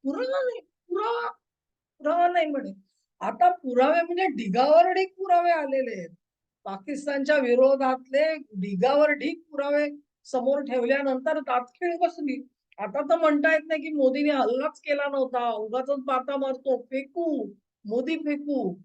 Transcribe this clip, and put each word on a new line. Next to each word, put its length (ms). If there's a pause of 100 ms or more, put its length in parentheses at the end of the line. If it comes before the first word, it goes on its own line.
पुरावा 420
नाही, 160
पुरावा, 680 (680)
पुरावा 300
नाही 180
म्हणे. 260 (480)
आता 300
पुरावे 520
म्हणजे 240
ढिगावर 680
ढीग 240
पुरावे 340
आलेले 480
आहेत. 120 (540)
पाकिस्तानच्या 720
विरोधातले 1000
ढिगावर 720
ढीग 300 (100)
पुरावे 360 (380)
समोर 360
ठेवल्यानंतर 800
तातखीळ 600
बसली. 460 (320)
आता 240
तर 140
म्हणता 360
येत 160
नाही 140
की 80
मोदीने 400
हल्लाच 500
केला 280
नव्हता, 440
उगाचच 520
बाता 320
मारतो, 460
फेकू, 640 (380)
मोदी 320
फेकू. 580 (100)